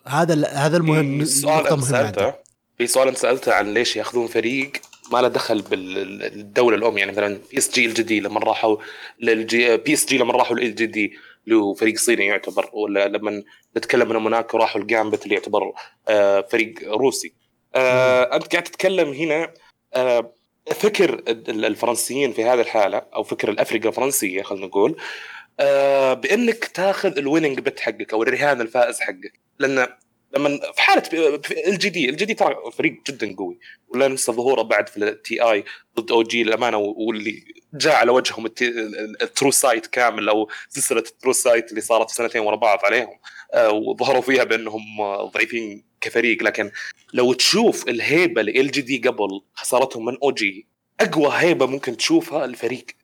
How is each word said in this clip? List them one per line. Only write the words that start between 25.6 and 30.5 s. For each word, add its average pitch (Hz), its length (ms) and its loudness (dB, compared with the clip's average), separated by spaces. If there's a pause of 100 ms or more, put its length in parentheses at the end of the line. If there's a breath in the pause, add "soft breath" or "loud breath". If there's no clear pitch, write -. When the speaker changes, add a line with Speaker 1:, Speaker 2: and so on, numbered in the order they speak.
Speaker 2:
آه، 139 540 2
بأنك 220 500 0
تاخذ 190 540 -2
الويننج 143 420 0
بت 127 200 -4
حقك 110 320 -6
أو 113 100 2
الرهان 131 380 2
الفائز 117 400 0
حقك، 98 320 -8 (260)
لأن 135 300 2 (480)
لما 143 240 0 (140)